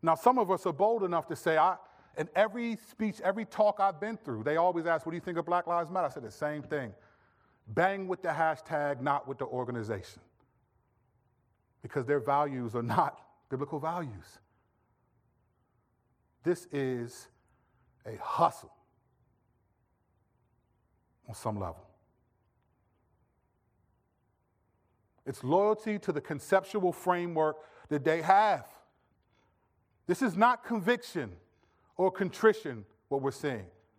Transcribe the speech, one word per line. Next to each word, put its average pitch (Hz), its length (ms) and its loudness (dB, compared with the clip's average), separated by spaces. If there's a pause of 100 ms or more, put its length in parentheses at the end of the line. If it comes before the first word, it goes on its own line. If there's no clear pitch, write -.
Now, 160 140 4
some 254 240 6
of 196 120 2
us 185 140 2
are 180 80 2
bold 208 320 2
enough 175 220 0
to 170 100 -6
say, 160 220 2
I, 175 180 6 (400)
in 160 180 -4
every 220 420 2 (120)
speech, 214 320 -4
every 196 240 0
talk 208 360 2
I've 196 200 0
been 214 160 -6
through, 113 280 -6
they 147 120 2
always 170 300 2
ask, 165 180 0
"What 165 60 -6
do 170 60 -6
you 165 40 -6
think 175 160 -6
of 170 80 -2
Black 170 220 0
Lives 170 240 -2
Matter?" 180 160 -2
I 135 40 -2
said 131 120 -12
the 110 80 -10
same 151 320 -4
thing. 131 320 -6 (720)
Bang 190 420 0
with 180 140 -4
the 170 80 0
hashtag, 147 720 0
not 143 260 0
with 135 80 -6
the 131 80 -6
organization. 120 760 -6 (1600)
Because 123 240 -4
their 143 120 2
values 139 560 0
are 120 80 0
not 131 380 0 (300)
biblical 143 280 -6
values. 151 600 -8 (2000)
This 170 280 0
is 127 560 -4 (800)
a 110 100 -10
hustle - 560 -2 (2500)
on 117 60 -12
some 104 260 -6
level. 85 260 -10 (3500)
It's - 180 -10
loyalty 208 540 2
to - 120 -6
the 147 100 -2
conceptual 185 720 0
framework 165 680 0 (320)
that 147 120 -2
they 160 200 2
have. 190 440 4 (1400)
This 185 160 0
is 214 120 0
not 233 300 4
conviction 175 720 -2 (640)
or 185 120 4
contrition, 185 760 2 (220)
what 139 120 0
we're 135 100 0
seeing. 127 360 -6 (320)